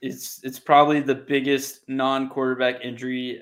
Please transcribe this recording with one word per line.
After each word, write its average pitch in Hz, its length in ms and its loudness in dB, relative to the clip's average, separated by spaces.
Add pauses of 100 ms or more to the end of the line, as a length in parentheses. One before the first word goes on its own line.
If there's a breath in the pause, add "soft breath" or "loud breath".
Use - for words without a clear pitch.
It's, - 420 -12
it's 131 140 -10
probably 147 420 6
the 135 140 0
biggest 135 760 -2
non-quarterback 131 920 -2
injury 127 600 -6